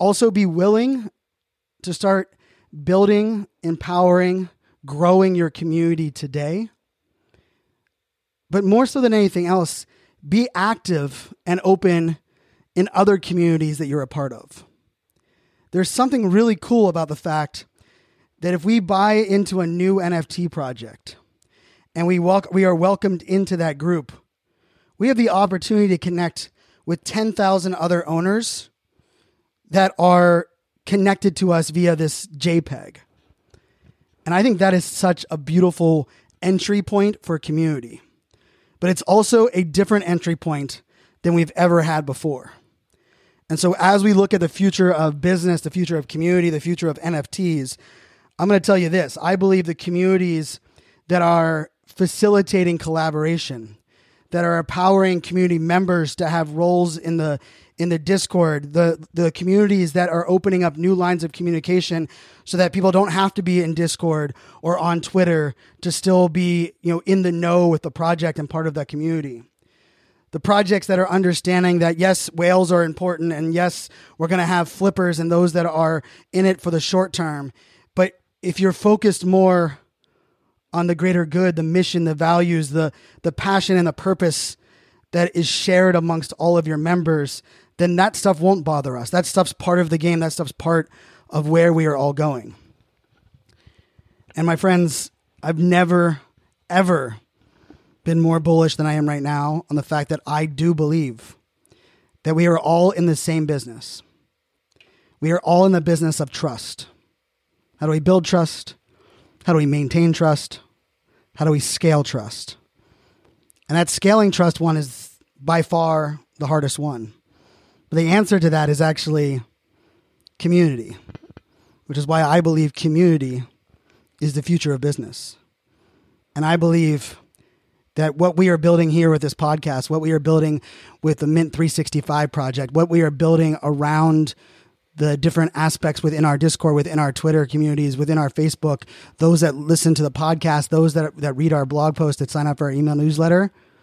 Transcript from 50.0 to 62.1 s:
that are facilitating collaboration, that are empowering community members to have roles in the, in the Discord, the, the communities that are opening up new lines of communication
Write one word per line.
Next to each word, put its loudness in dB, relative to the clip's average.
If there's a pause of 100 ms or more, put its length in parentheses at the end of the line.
that 2
are 2 (160)
facilitating 0
collaboration, -4 (520)
that -2
are 0
empowering 2
community 0
members 0
to -4
have -4
roles 0
in -4
the, -2 (400)
in -4
the -2
Discord, -2
the, 0
the 0
communities 2
that 0
are -2
opening 2
up -2
new 0
lines 0
of -8
communication -2 (360)